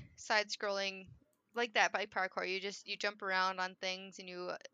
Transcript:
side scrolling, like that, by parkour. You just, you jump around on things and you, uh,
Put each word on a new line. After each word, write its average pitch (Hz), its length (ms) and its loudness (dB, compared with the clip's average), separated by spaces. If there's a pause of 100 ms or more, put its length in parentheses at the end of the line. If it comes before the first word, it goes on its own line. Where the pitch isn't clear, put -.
(160)
side 214 320 2
scrolling, 196 580 -2 (500)
like 233 180 -2
that, 202 180 6
by 196 140 0
parkour. 185 420 0
You 190 120 0
just, 196 260 -6
you 196 100 -4
jump 208 260 -2
around 185 380 4
on 185 160 -2
things 190 420 -6
and 185 100 -12
you, 180 220 -6
uh, - 60 -4 (180)